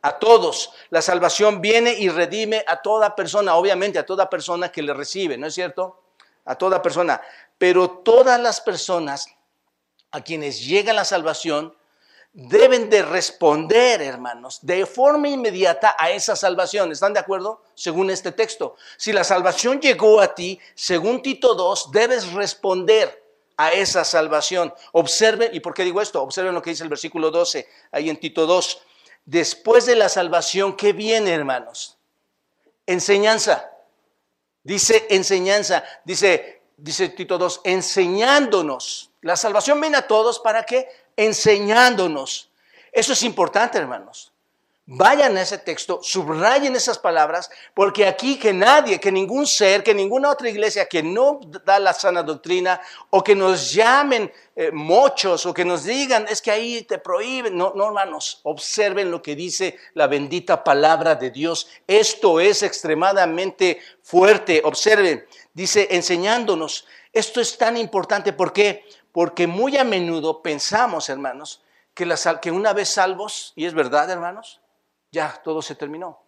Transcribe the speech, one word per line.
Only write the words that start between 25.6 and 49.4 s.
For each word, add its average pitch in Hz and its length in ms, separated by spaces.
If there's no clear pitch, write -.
qué 190 100
digo 180 180
esto? 180 200
Observen 180 320
lo 170 80
que 170 80
dice 165 140
el 160 60
versículo 156 400
doce, 165 380
ahí 156 180
en 151 80
Tito 160 280
dos. 175 360
Después 180 600
de 240 100
la 208 120
salvación, 180 680
¿qué 208 160
viene, 214 380
hermanos? 135 680
Enseñanza. 196 840
Dice 214 460
enseñanza. 190 760
Dice, 180 560
dice 160 320
Tito 185 280
dos, 175 260
enseñándonos. 190 1500
La 170 140
salvación 214 460
viene 302 160
a - 100
todos, 220 320
¿para 220 240
qué? 254 240
Enseñándonos. 208 1300
Eso 220 180
es - 120
importante, 233 540
hermanos. 123 540
Vayan 240 460
a 185 60
ese 190 160
texto, 175 420
subrayen 202 760
esas 240 220
palabras, 165 540
porque 196 320
aquí 254 320
que 214 140
nadie, 220 460
que 196 120
ningún 190 340